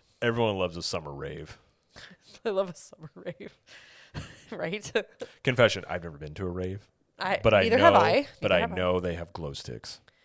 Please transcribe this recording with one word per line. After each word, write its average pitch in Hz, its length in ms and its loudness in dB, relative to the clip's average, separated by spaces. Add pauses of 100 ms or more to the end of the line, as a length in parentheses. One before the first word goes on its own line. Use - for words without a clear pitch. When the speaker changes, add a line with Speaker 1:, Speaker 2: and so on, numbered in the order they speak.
(220)
Speaker 1:
Everyone 117 360 0
loves 90 200 -2
a 85 60 -8
summer 78 280 -6
rave. 73 460 -12 (440)
Speaker 2:
<laughs> - 440 -18
I 226 60 -2
love 190 180 -2
a 170 60 -12
summer - 380 -12
rave. - 500 -14
<laughs> - 40 -20 (840)
Right? 196 400 -8 (280)
<laughs> - 260 -20
Speaker 1:
Confession, 120 460 4
I've 85 140 -6
never 80 140 -12
been 76 180 -12
to 95 100 -6
a 90 40 -4
rave. 92 380 -6 (320)
Speaker 2:
I, 190 240 -2
Speaker 1:
But 110 100 6
I 101 100 8
Speaker 2:
neither 233 140 4
have - 160 8
Speaker 1:
know, 196 60 8
Speaker 2:
I. 180 280 4 (140)
Speaker 1:
but 101 80 0
Speaker 2:
Neither 95 60 4
Speaker 1:
I 87 60 6
Speaker 2:
have 85 100 -2
I. - 40 -8
Speaker 1:
know 90 240 2
they 87 160 -4
have 85 180 -10
glow 78 200 -8
sticks. - 460 -12 (260)